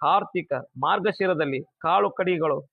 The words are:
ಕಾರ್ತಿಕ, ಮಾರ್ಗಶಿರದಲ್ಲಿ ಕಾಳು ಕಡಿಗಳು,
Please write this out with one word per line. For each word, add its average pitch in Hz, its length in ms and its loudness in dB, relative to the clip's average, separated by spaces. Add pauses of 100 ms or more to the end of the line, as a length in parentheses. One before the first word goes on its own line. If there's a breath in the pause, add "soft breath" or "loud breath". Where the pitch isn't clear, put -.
ಕಾರ್ತಿಕ, 175 520 0 (240)
ಮಾರ್ಗಶಿರದಲ್ಲಿ 170 840 0
ಕಾಳು 190 480 0
ಕಡಿಗಳು, 160 600 -2